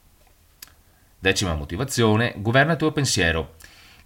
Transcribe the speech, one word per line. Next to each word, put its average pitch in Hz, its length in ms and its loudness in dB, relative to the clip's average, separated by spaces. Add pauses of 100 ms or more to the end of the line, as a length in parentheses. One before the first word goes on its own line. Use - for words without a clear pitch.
(1200)
Decima 95 360 0
motivazione, 107 840 0
governa 123 360 2
il 165 60 -2
tuo 156 140 0
pensiero. 87 600 0 (520)